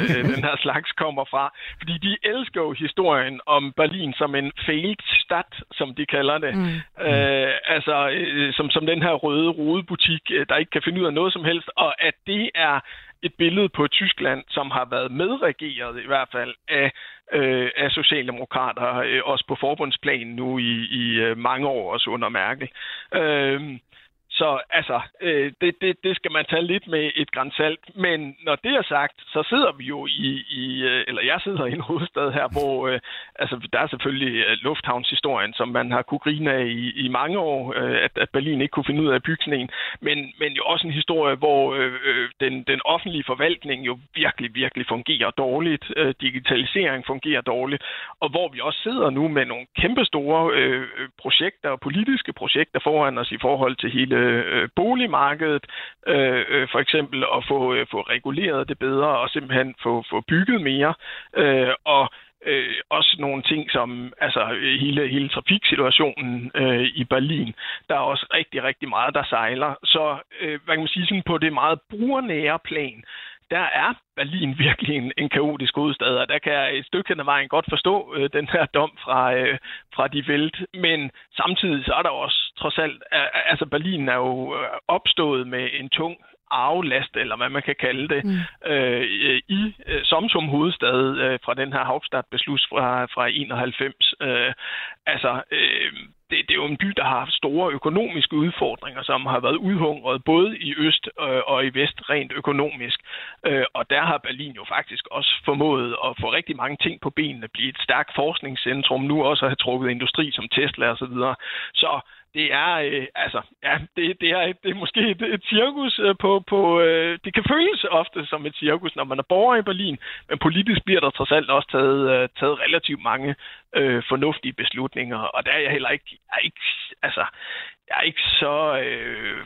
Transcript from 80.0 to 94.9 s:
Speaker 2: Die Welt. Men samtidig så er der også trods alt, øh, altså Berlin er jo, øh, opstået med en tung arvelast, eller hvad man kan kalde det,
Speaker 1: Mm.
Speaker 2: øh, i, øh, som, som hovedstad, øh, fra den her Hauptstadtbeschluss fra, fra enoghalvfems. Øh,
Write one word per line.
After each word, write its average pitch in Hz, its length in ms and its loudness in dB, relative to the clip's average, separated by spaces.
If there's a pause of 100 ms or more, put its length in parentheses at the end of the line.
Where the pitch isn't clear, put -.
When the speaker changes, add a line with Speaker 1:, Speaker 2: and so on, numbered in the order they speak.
Speaker 2:
Die 139 220 -4
Welt. 147 280 0 (160)
Men 165 380 0 (260)
samtidig 170 480 0
så 143 80 2
er 147 80 2
der 175 80 2
også 135 480 -2
trods 151 200 -4
alt, 151 260 -2 (100)
øh, 160 380 2
altså 160 140 0
Berlin 147 440 -2
er 123 60 4
jo, 127 400 -2
øh, 127 40 -4 (280)
opstået 147 600 2
med 127 220 -4 (100)
en 135 100 -10
tung 170 260 -2 (360)
arvelast, 135 640 0
eller 110 200 -2
hvad 123 120 -2
man 139 140 -4
kan 143 160 0
kalde 131 360 -2
det, 139 100 -2
Speaker 1:
Mm. 180 460 -4
Speaker 2:
øh, 127 320 0 (440)
i, 202 280 -2 (120)
øh, 156 160 -4
som, 180 260 2
som 156 180 2
hovedstad, 135 720 2
øh, 131 280 0
fra 123 80 0
den 135 200 -4
her 131 100 0
Hauptstadtbeschluss 131 840 -2
fra, 123 360 0
fra 120 220 0
enoghalvfems. 123 920 0
Øh, 123 320 2 (520)